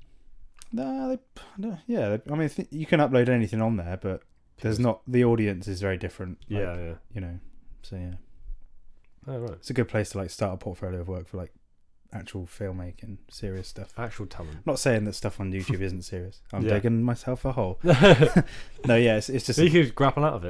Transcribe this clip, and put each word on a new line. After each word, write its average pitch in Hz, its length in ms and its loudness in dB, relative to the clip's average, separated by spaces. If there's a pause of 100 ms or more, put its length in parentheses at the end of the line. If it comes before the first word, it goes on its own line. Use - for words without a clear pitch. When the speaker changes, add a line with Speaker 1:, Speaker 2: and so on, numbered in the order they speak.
(720)
Speaker 1:
No, 262 380 -6
they, 262 80 -4 (380)
no, 202 300 -8
yeah. 139 300 0
They, - 160 -6
I 147 40 -2
mean, 160 120 0
th-, - 220 -8
you 156 160 -8
can 170 140 4
upload 123 280 4
anything 110 340 2
on 113 140 0
there, 87 240 -6
but 92 220 -6 (380)
there's 110 180 -2
Speaker 2:
Yes. 123 60 2
Speaker 1:
not, 117 220 0
the 123 180 4
audience 104 440 2
is 92 120 -6
very 98 160 -2
different. 90 420 -8 (120)
Like, 101 120 -2
Speaker 2:
Yeah, 87 140 -4
yeah. 82 180 -8 (200)
Speaker 1:
you 107 60 -8
know, 85 180 -10 (440)
so - 140 -12
yeah. 87 180 -8 (1120)
Speaker 2:
Oh, 117 120 -8
right. 117 140 -8
Speaker 1:
It's - 180 -14
a 135 40 -4
good 120 140 0
place 107 220 -2
to, - 80 -8
like, 92 120 -6
start 95 240 -4
a - 20 -8
portfolio 92 440 -8
of 87 80 -8
work 90 200 -8
for, - 80 -12
like, 90 160 -10 (600)
actual 92 340 -10
filmmaking, 92 720 -10 (120)
serious 92 380 -10
stuff. - 280 -14
Speaker 2:
Actual 113 300 -8
talent. 82 400 -12
Speaker 1:
Not 147 120 0
saying 110 260 2
that 104 100 -4
stuff - 260 -6
on 95 120 -4
YouTube 95 280 -4
isn't 92 220 -4
serious. 92 400 -12 (100)
I'm 104 100 -4
Speaker 2:
Yeah. 107 120 2
Speaker 1:
digging 113 300 2
myself 123 400 -4
a 135 80 -2
hole. 110 280 -2
Speaker 2:
<laughs> - 20 -8
Speaker 1:
<laughs> - 20 -4
No, 151 1120 6
yeah, 117 200 6
it's, 107 120 -2
it's 131 180 -2
just 127 140 0
Speaker 2:
You 170 60 8
Speaker 1:
a 160 40 8
Speaker 2:
could 151 240 6
grapple 139 300 2
out 151 100 2
of 92 160 -6